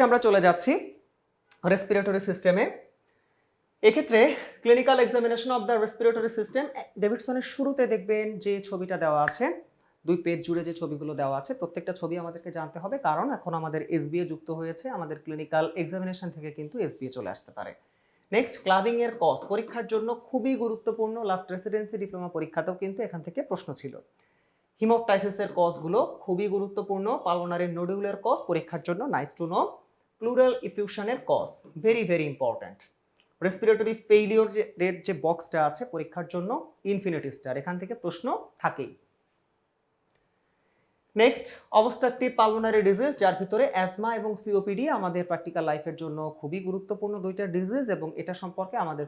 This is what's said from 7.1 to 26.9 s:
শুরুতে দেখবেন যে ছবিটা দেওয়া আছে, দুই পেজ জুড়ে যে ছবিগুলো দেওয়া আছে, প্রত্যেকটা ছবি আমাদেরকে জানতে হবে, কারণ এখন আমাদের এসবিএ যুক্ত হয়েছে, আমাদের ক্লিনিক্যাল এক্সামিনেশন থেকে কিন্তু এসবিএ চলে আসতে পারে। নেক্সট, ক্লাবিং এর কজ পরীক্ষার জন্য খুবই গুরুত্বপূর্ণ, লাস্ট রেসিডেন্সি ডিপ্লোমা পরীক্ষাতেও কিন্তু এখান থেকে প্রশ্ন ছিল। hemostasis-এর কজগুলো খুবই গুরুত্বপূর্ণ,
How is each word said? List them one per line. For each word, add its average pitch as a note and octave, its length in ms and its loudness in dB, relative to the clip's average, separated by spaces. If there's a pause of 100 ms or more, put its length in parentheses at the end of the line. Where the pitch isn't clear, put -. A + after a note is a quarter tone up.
শুরুতে C#4 300 0 (100)
দেখবেন G#3+ 320 0 (180)
যে G3+ 100 0 (160)
ছবিটা F#3 340 -4
দেওয়া D3+ 240 4
আছে, A#3 180 0 (640)
দুই F3 180 4
পেজ E3+ 220 0
জুড়ে E3+ 200 0
যে E3+ 120 -6
ছবিগুলো D3+ 420 -6
দেওয়া C3+ 200 0
আছে, C#3 100 -10 (100)
প্রত্যেকটা F3 380 -6
ছবি E3+ 240 -4
আমাদেরকে E3+ 340 -12
জানতে D#3 260 -8
হবে, G#3 120 -6 (120)
কারণ D#3+ 200 2 (100)
এখন - 220 -6
আমাদের D#3 220 -4 (140)
এসবিএ D#3+ 360 -2
যুক্ত D#3+ 180 -10 (100)
হয়েছে, E3 260 -8 (120)
আমাদের D#3 280 -8
ক্লিনিক্যাল D#3 400 0 (160)
এক্সামিনেশন F#3 540 -6
থেকে D#3 220 -10
কিন্তু D3+ 180 -10 (100)
এসবিএ C3 320 -8
চলে G#2 180 -6
আসতে - 220 -16
পারে। F#2 140 -10 (640)
নেক্সট, A#3 200 0 (100)
ক্লাবিং G3 300 4 (100)
এর A#3 80 -2 (100)
কজ D3 160 4 (120)
পরীক্ষার A3 420 -4
জন্য A3 160 0 (200)
খুবই B3+ 240 0 (100)
গুরুত্বপূর্ণ, A3 520 -2 (140)
লাস্ট F#3 260 -2
রেসিডেন্সি G#3+ 480 -4
ডিপ্লোমা F3+ 320 -8
পরীক্ষাতেও D#3+ 460 -4
কিন্তু G3 260 -6
এখান E3+ 200 -8
থেকে E3+ 120 -6 (100)
প্রশ্ন F3 200 -4 (120)
ছিল। C3+ 120 -10 (880)
hemostasis-এর G#3+ 800 2
কজগুলো E3+ 400 2 (240)
খুবই G3 320 0
গুরুত্বপূর্ণ, G3 520 -4 (180)